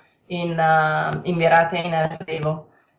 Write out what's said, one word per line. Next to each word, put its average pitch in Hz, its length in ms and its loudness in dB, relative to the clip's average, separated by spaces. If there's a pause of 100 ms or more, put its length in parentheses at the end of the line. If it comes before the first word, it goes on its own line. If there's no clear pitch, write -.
(280)
in, 175 300 -4
eh, 156 640 2 (100)
in 170 80 -2
virata 165 380 4
e 170 120 -4
in 165 60 -4
arrivo. 160 760 -4 (300)